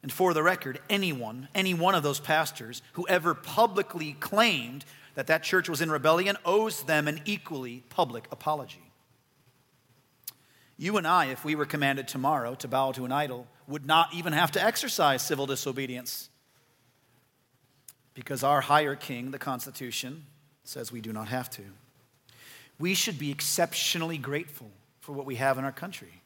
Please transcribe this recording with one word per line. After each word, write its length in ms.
And 100
for 200
the 100
record, 460
anyone, 640
any 200
one 200
of 80
those 180
pastors 600
who 160
ever 260
publicly 800
claimed 720
that 120
that 160
church 260
was 140
in 80
rebellion 540
owes 400
them 220
an 200
equally 640
public 400
apology. 640
You 180
and 100
I, 200
if 180
we 100
were 120
commanded 420
tomorrow 460
to 140
bow 240
to 120
an 80
idol, 340
would 180
not 300
even 180
have 200
to 120
exercise 560
civil 240
disobedience 840
because 280
our 200
higher 320
king, 380
the 60
Constitution, 840
says 260
we 120
do 100
not 160
have 220
to. 120
We 160
should 240
be 120
exceptionally 840
grateful 540
for 120
what 140
we 80
have 240
in 60
our 80
country. 540